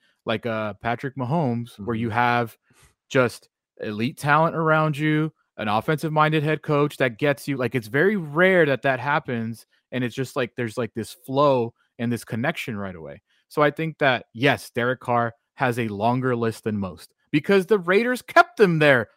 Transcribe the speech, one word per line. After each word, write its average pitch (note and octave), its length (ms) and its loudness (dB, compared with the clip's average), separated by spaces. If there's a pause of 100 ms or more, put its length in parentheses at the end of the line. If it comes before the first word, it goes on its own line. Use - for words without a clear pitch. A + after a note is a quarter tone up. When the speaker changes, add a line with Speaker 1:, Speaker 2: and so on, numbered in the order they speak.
(260)
Speaker 1:
like, A2+ 180 -2
uh, A2 300 -4
Patrick A#2+ 420 -6
Mahomes, B2 640 -4
where A2+ 160 -4
you A#2 120 -2
Speaker 2:
Mm-hmm. G#2 60 -4
Speaker 1:
have A#2+ 440 0 (500)
just B2 400 0 (320)
elite A2 380 -4
talent D3+ 360 2
around D#3 440 2
you, D#3 340 0 (240)
an G#2+ 100 -6
offensive-minded D3+ 760 0
head D3+ 200 -2
coach D3 360 0
that B2+ 200 0
gets C#3+ 300 -2
you, C#3 80 -2
like, B2 180 -2
it's G#2+ 140 -4
very E3+ 280 2
rare E3+ 500 4
that C3+ 160 0
that C3 180 0
happens, A#2+ 640 -4 (260)
and B2 120 -2
it's A2+ 100 -6
just, C3 220 -6
like, B2+ 180 -4
there's, A#2 240 -6
like, A#2 160 -4
this A2 180 -8 (140)
flow C3 480 2 (240)
and A#2+ 140 -2
this A2+ 100 -4
connection A#2+ 540 -6
right G2 180 -8
away. D2+ 280 -16 (260)
So D3+ 140 0
I D3 80 4
think D#3+ 280 -6
that, B2+ 340 0
yes, B2+ 380 0
Derek A#2+ 300 -2
Carr A#2+ 340 -2 (200)
has B2 240 0
a A#2 100 -2
longer A#2+ 480 0
list A2+ 280 -4
than G#2+ 140 -4
most F2+ 360 -10 (180)
because F#3 340 0
the G#3+ 120 4
Raiders G#3+ 440 0
kept - 360 2
them F3 200 4
there C#3 380 4